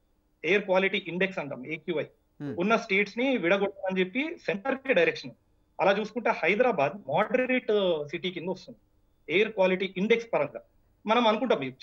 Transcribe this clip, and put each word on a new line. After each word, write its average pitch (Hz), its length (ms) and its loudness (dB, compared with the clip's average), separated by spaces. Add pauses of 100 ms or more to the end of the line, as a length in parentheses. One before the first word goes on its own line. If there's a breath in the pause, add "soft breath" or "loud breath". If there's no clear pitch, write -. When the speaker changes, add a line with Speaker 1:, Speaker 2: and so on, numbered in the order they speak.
(460)
Speaker 1:
air 196 160 2
quality 190 460 0
index 185 320 -2
అంటాం, 135 280 -8
ఏక్యూఐ, 156 360 -6
Speaker 2:
Hmm. - 560 -12
Speaker 1:
ఉన్న 214 160 2
states 208 420 0
ని 254 200 2
విడగొట్టమని 190 600 0
చెప్పి 247 460 -2
సెంటర్ 226 300 -2
కి 262 180 -2
direction. 160 380 0 (500)
అలా 180 100 6
చూసుకుంటే 214 380 -2
హైదరాబాద్ 202 640 2 (160)
moderate, 220 640 0
uh, 175 360 2
city 180 240 -6
కింద 165 180 -8
వస్తుంది 185 300 -10 (540)
Air 208 180 2
quality 185 460 2
index 226 360 2
పరంగా. 147 280 -2 (440)
మనం 226 220 4
అనుకుంటాం 220 360 2
ఈ, 127 80 -6 (120)